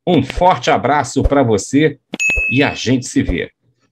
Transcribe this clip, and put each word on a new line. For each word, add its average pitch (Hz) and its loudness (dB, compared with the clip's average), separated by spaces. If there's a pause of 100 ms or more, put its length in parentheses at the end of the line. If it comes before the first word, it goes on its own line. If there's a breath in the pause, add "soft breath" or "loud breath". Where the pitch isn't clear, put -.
Um 170 4
forte 175 0
abraço 127 0
pra 143 2
você 131 0 (520)
e 131 2
a 113 0
gente 131 -2
se - 0
vê. 85 -4 (400)